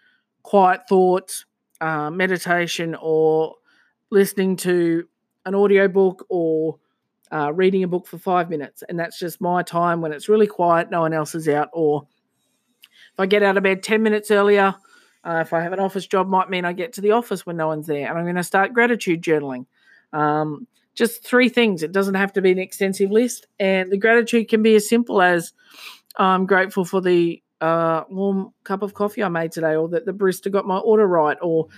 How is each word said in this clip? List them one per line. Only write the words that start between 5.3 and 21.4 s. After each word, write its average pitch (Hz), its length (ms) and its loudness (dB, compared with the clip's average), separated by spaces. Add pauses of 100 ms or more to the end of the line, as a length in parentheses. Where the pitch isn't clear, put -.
an 190 100 -4
audiobook, 196 720 2
or, 160 500 -2 (520)
uh, 151 220 -2
reading 190 300 2
a 175 60 -2
book 180 180 -6
for 175 100 -16
five 180 320 0
minutes. 147 380 -10
And 175 100 -8
that's 170 220 -8
just 170 220 -10
my 175 200 0
time 170 380 0
when 156 140 -6
it's 143 160 -6
really 214 180 4
quiet, 170 420 2
no 170 120 -2
one 160 120 0
else 156 220 -4
is 160 140 -4
out. 147 240 0
Or 147 340 0 (720)
if - 380 -16
I 196 60 0
get 202 180 2
out 196 140 2
of 196 60 0
bed 190 200 0
ten 220 200 0
minutes 214 280 0
earlier, 202 420 4 (520)
uh, 165 160 -4
if 160 100 -8
I 170 80 0
have 170 140 -6
an 190 80 -4
office 190 260 -6
job, 190 220 -2
might 185 200 0
mean 180 140 -4
I 175 80 -2
get 180 220 -8
to 190 80 -14
the 208 100 2
office 226 340 -2
when 170 120 -8
no 156 100 -2
one's 156 200 -6
there, 143 220 -4
and 160 80 -6
I'm 170 80 -4
gonna 175 180 -4
start 196 280 0
gratitude 233 500 0
journaling. 143 440 -2 (480)
Um, 151 540 -2 (280)
just - 280 -2
three 254 260 2